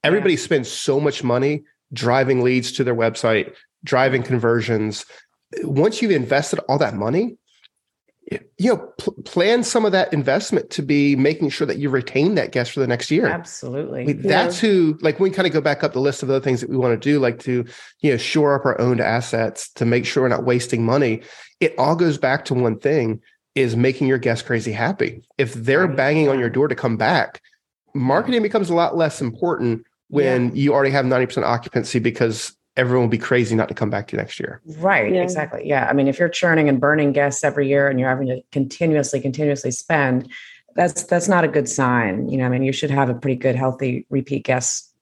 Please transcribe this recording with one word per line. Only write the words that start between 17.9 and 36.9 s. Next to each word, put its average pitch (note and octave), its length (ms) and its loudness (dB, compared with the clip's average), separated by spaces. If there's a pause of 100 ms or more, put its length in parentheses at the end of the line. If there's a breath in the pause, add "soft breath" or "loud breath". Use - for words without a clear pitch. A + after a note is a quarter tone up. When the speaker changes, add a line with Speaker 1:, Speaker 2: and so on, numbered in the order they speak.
Speaker 1:
you D3+ 100 4
know, A#2 40 2
shore C#3+ 380 2
up C#3 100 -2
our - 160 0
owned A#2+ 200 2
assets A2+ 760 -2
to - 100 -2
make A#2 220 2
sure C3 160 0
we're C3 60 2
not A#2+ 160 0
wasting A#2+ 400 0
money. A#2+ 380 0 (360 loud breath)
It D#3+ 180 0
all C#3+ 200 2
goes E3 220 0
back C#3 280 0
to C3 80 -2
one A#2+ 240 0
thing, B2 420 0 (360 soft breath)
is B2 180 2
making C3 320 2
your C3 120 2
guests A2+ 280 -2
crazy A#2 240 -2
happy. A#2+ 520 -4 (140)
If B2 180 -2
they're C3+ 340 2
Speaker 2:
Right. C3 80 -4
Speaker 1:
banging D3 320 2
on C3+ 80 2
Speaker 2:
Yeah. B2+ 60 -2
Speaker 1:
your A#2 80 0
door C#3 180 0
to - 80 -4
come A#2 200 -2
back, A#2+ 440 0 (540 soft breath)
marketing G3+ 480 0
becomes G#3 280 -2
a E3+ 40 2
lot E3+ 220 0
less D#3+ 240 0
important A#2+ 600 -2 (260)
when C3 400 2
Speaker 2:
Yeah. - 60 -4
Speaker 1:
you C#3+ 200 2
already C#3 180 2
have C#3 120 2
ninety B2+ 220 2
percent - 200 -4
occupancy, A#2+ 520 -2
because A2+ 540 -2 (240)
everyone B2+ 300 2
will G#2+ 40 0
be A#2 80 0
crazy A2+ 380 0
not A2 120 2
to - 60 -8
come G#2+ 160 -2
back G2+ 160 -4
to - 100 -14
you - 20 -2
next - 220 -8
year. - 200 -10 (180)
Speaker 2:
Right, E3 340 2
Speaker 3:
Yeah. F3+ 100 2
Speaker 2:
exactly. D3+ 460 -4
Yeah. C3+ 220 2
I - 20 2
mean, C#3 160 2
if C3+ 100 -2
you're F3 100 2
churning D#3+ 400 2
and C3 120 2
burning D3 320 2